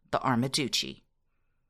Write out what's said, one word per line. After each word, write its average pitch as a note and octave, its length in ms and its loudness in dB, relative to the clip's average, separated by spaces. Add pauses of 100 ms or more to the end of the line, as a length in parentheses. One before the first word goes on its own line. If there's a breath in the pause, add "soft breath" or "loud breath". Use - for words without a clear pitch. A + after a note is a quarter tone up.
(120)
the - 80 2
Armaducci. B2+ 840 0 (680)